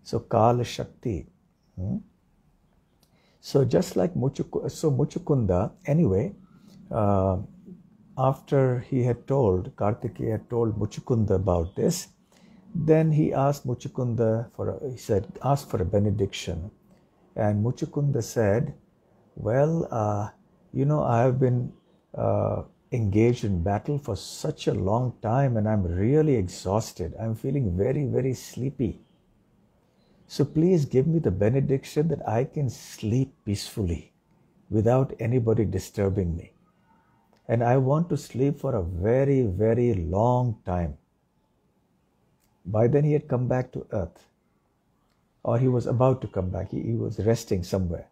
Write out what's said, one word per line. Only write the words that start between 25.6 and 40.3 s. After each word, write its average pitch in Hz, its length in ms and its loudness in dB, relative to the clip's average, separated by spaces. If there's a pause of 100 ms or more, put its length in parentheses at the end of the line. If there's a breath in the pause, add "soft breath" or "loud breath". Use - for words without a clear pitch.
I'm 107 160 2
really 123 520 2
exhausted. 92 840 -4
I'm 110 160 -4
feeling 127 420 -2
very, 135 280 0
very 127 280 0
sleepy. - 680 -6 (1300)
So - 180 0
please 160 400 2
give 131 220 2
me 165 120 2
the 120 120 2
benediction 135 760 0
that - 180 -4
I 113 200 0
can 139 240 -2
sleep 120 640 -4 (100)
peacefully 98 720 -4 (560)
without 117 500 2
anybody 117 460 2
disturbing 95 720 -2
me. - 160 -16 (960 soft breath)
And 120 120 0
I 120 140 4
want 143 360 2
to 151 40 0
sleep 139 460 -2
for 135 140 -2
a 101 60 0
very, 120 600 2
very 113 520 2
long 110 720 0